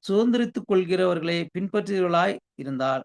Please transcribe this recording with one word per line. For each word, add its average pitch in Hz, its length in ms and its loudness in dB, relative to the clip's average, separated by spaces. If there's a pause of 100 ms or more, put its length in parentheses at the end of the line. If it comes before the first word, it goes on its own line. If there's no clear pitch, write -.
சுதந்திரித்துக் 233 640 0
கொள்கிறவர்களை 175 760 0 (100)
பின்பற்றுகிறவர்களாய் 190 800 0 (180)
இருந்தால் 131 500 -4